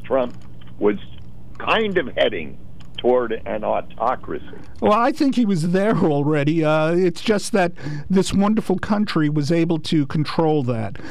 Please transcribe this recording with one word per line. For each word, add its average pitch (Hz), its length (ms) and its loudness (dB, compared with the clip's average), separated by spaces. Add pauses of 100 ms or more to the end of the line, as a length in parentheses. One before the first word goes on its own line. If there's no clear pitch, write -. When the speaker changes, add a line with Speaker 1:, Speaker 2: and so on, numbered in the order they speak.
Speaker 1:
Trump 123 320 -2 (440)
was 104 180 2 (600)
kind 202 400 0
of 147 180 -2
heading 87 400 0 (420)
toward 123 340 2 (160)
an 107 160 -4
autocracy? 104 800 -2 (360)
Speaker 2:
Well, 202 120 4
I 233 180 2
think 269 240 2
he 240 100 2
was 180 260 0
there 196 260 2
already. 151 680 2
Uh, 156 260 2
it's 180 300 2
just 208 320 0
that 180 180 4 (380)
this 185 240 4
wonderful 196 440 2
country 208 520 0
was 147 220 0
able 165 280 2
to 156 260 0
control 156 580 0
that. 113 340 -4 (140)